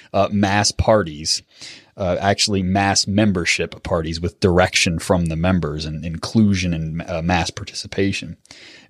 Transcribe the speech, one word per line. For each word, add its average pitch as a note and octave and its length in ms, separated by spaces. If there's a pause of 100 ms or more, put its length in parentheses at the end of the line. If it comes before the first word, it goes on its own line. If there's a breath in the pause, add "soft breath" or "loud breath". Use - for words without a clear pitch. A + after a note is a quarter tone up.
(120)
uh, G2 200
mass G2+ 400
parties, E2+ 720 (540 loud breath)
uh, F2+ 220
actually G2 440
mass G2 420
membership F#2+ 800
parties E2 360
with F2 200
direction F2 580
from F2 300
the D#2+ 80
members D#2+ 500
and D2+ 180
inclusion F2+ 680
and, D#2+ 340
uh, F2+ 140
mass E2+ 300
participation. - 840 (520 loud breath)